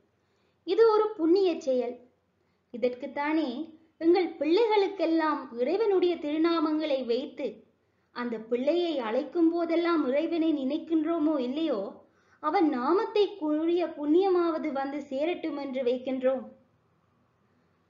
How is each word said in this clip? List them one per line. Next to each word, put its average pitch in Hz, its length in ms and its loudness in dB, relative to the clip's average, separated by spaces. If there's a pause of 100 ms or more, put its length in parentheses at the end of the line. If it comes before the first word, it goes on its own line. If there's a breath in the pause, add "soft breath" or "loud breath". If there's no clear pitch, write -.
(680)
இது 392 240 4
ஒரு 427 140 4 (100)
புண்ணிய 349 340 4 (100)
செயல். 247 360 -2 (760)
இதற்குத்தானே 277 760 -2 (480 soft breath)
எங்கள் 339 360 4
பிள்ளைகளுக்கெல்லாம் 330 1080 2 (160)
இறைவனுடைய 349 580 2
திருநாமங்களை 311 920 0
வைத்து 247 420 -4 (680)
அந்த 240 220 -6
பிள்ளையை 294 600 0
அழைக்கும் 294 520 0
போதெல்லாம் 339 560 2
இறைவனை 320 460 0
நினைக்கின்றோமோ 302 840 0
இல்லையோ, 254 420 -2 (600 soft breath)
அவன் 320 260 2
நாமத்தை 359 540 0 (140)
கூறிய 320 500 0
புண்ணியமாவது 320 840 0
வந்து 277 300 -4
சேரட்டும் 294 560 -4
என்று 269 260 -6
வைக்கின்றோம். 254 600 -2 (1500)